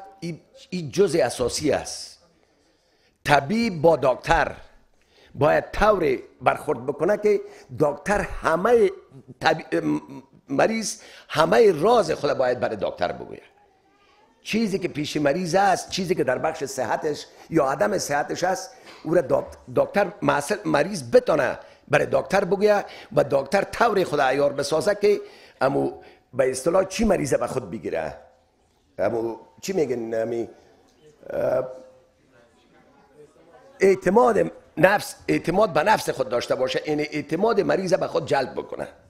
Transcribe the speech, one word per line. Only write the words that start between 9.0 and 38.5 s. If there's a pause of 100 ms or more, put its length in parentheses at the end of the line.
طبی-،
ام، (480)
مریض (280)
همهٔ
راز
خود
باید
برای
دکتر
بگوید. (1000)
چیزی
که
پیش
مریض
است،
چیزی
که
در
بخش
صحتش (220)
یا
عدم
صحتش
است، (340)
او
را
دک-، (180)
دکتر (100)
محصل، (100)
مریض
بتونه (280)
برای
دکتر
بگوید (300)
و
دکتر
طور
خود
عیار
بسازه
که (400)
امو (420)
به
اصطلاح
چی
مریض
به
خود
بگیره. (800)
امو (240)
چی
میگن؟
امی، (800)
اه، (2250)
اعتماد (260)
نفس، (120)
اعتماد
به
نفس
خود
داشته
باشه،
این
اعتماد
مریض
به
خود
جلب